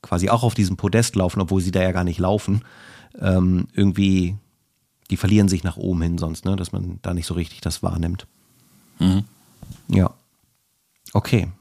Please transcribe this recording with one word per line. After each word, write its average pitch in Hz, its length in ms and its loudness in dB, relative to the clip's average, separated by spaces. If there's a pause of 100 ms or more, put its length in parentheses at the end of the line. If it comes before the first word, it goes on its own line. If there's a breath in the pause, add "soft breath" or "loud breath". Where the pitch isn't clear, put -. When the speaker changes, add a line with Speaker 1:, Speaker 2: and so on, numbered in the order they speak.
Speaker 1:
quasi 90 260 0
auch 113 160 2
auf 113 100 0
diesem 95 220 0
Podest 107 400 0
laufen, 92 240 0
obwohl 95 200 0
sie 90 120 -2
da 92 100 2
ja 92 80 2
gar 90 140 0
nicht 85 160 -2
laufen, 101 420 0 (560 loud breath)
ähm, 92 560 2
irgendwie, 98 640 2 (720)
die 92 60 -2
verlieren 104 320 4
sich 90 160 -2
nach 82 140 -4
oben 90 240 -2
hin 85 160 0
sonst, 82 260 -6
ne, 95 100 0
dass 92 160 -6
man 92 320 -6
da 90 100 -6
nicht 87 140 -4
so 87 80 -6
richtig 85 260 -6
das - 220 -6
wahrnimmt. 85 460 -4 (720)
Speaker 2:
Mhm. 95 240 2 (640)
Speaker 1:
Ja. 95 220 4 (1000)
Okay. 104 360 0 (120)